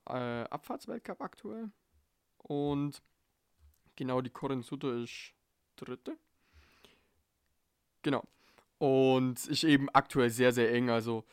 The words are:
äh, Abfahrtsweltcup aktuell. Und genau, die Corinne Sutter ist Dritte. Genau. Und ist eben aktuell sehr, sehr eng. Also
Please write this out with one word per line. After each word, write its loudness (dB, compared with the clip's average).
äh, -6
Abfahrtsweltcup -10
aktuell. -12
Und -4
genau, -4
die -6
Corinne -6
Sutter -6
ist -10
Dritte. -12
Genau. -2
Und 4
ist -2
eben 6
aktuell 4
sehr, 4
sehr 2
eng. 2
Also -2